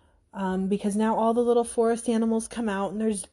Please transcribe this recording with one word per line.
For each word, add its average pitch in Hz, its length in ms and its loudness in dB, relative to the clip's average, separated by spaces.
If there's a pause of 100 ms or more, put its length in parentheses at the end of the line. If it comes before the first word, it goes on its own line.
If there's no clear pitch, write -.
(340)
Um, 190 340 -2
because 202 280 -2
now 220 220 2
all 226 160 2
the 240 100 2
little 233 220 4
forest 233 420 0
animals 226 400 0
come 226 220 -4
out 196 240 -2
and 214 80 -4
there's 220 320 -2